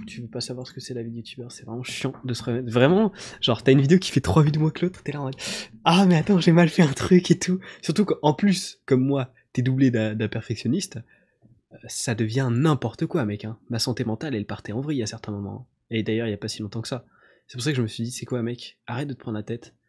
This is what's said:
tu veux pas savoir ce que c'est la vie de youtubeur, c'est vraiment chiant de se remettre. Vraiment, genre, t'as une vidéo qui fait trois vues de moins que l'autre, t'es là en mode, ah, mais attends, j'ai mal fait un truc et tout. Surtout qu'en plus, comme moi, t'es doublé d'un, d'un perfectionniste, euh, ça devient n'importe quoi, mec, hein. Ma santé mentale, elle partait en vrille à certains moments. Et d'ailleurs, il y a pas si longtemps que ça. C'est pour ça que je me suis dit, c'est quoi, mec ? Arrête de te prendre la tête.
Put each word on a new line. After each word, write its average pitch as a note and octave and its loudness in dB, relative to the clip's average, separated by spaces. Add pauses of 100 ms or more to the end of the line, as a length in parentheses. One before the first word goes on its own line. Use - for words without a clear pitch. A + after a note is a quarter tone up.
tu - -14
veux A#2 -12
pas A#2+ -10
savoir B2+ -10
ce - -20
que - -18
c'est B2+ -12
la A#2+ -8
vie A#2 -10
de A#2 -12
youtubeur, A#2+ -14
c'est - -20
vraiment A#2 -10
chiant - -6 (100)
de B2 -6
se - -8
remettre. A#2+ -4
Vraiment, F3 4 (280)
genre, A#2+ 0
t'as C3+ 8
une C#3+ 8
vidéo D3 6
qui - -4
fait - 2
trois - 4
vues D3+ 4
de D#3 0
moins D#3 2
que - -4
l'autre, F#3 -8
t'es - -8
là C#3+ -6
en C#3 -6
mode, C3+ -6 (480)
ah, F3+ 6
mais F3+ 6
attends, F3 4
j'ai E3 6
mal E3+ 8
fait F3+ 4
un C#3+ 4
truc F3+ 4
et F3+ 4
tout. F#3 -2 (240)
Surtout F#3 0
qu'en D3+ 2
plus, - 0
comme C3 2
moi, C3+ -2 (200)
t'es B2+ -2
doublé C3 2
d'un, A2 0
d'un G#2+ -2
perfectionniste, A#2 -4 (720)
euh, - -20 (120)
ça - -4
devient A#2 0
n'importe C#3 0
quoi, D#3+ -2
mec, G#2 -6
hein. A2 -12 (120)
Ma A#2 -4
santé B2 -4
mentale, A#2 -6
elle G2+ -6
partait - -10
en A2+ -6
vrille C#3 -4
à G#2 -4
certains G#2+ -10
moments. G2+ -10 (220)
Et A2+ -2
d'ailleurs, A2+ -2
il A2 -4
y G#2 -4
a G2+ -8
pas A2 -8
si - -10
longtemps G#2+ -8
que - -14
ça. B2 -10 (420)
C'est - -20
pour A#2+ -10
ça D3 0
que C#3+ -2
je B2+ 0
me A2 0
suis A#2 -8
dit, A#2+ -8
c'est - -12
quoi, B2 -4
mec ? A#2+ -8
Arrête B2+ -8
de C3+ -10
te B2+ -12
prendre A2 -8
la G#2+ -6
tête. - -12 (140)